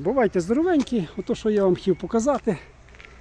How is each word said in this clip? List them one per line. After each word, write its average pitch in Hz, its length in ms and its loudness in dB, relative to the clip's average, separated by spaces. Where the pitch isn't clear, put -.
бувайте 202 400 0
здоровенькі, 240 760 0
ото 202 180 -4
що 220 160 -2
я 202 140 2
вам 180 100 4
хотів 180 220 0
показати. 226 600 -2